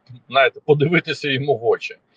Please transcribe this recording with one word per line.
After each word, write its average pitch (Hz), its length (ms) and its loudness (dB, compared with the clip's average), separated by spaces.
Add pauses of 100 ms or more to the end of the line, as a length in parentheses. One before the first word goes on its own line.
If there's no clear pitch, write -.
(280)
знаєте, 127 360 0
подивитися 151 680 0
йому 135 260 -2
в 113 100 -10
очі. - 280 -2 (220)